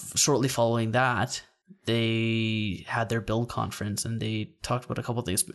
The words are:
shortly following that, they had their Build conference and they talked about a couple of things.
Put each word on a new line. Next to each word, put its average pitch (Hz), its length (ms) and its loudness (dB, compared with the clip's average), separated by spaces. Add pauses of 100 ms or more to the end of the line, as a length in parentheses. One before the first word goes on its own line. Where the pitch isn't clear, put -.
(160)
shortly 131 320 4
following 117 440 2
that, 123 500 2 (440)
they 113 1000 2
had 117 220 -2
their 117 120 0
Build 113 280 0
conference 101 560 -4
and 113 160 -4
they 110 320 -4 (100)
talked 123 220 -2
about 107 140 -6
a 117 40 -4
couple 120 180 -4
of 120 60 -4
things. 92 180 0 (100)